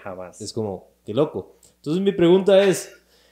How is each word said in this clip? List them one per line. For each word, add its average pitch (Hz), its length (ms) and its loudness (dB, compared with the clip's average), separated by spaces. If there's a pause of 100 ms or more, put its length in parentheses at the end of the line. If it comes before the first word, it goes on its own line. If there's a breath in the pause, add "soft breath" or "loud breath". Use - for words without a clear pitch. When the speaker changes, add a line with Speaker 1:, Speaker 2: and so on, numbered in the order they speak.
Speaker 1:
Jamás. 90 380 -16
Speaker 2:
Es 101 100 -14
como, 104 380 -10 (160)
qué 104 80 -10
loco. 127 420 -4 (220 soft breath)
Entonces 175 260 -6
mi 196 80 2
pregunta 185 520 4
es, 190 300 -2 (380 soft breath)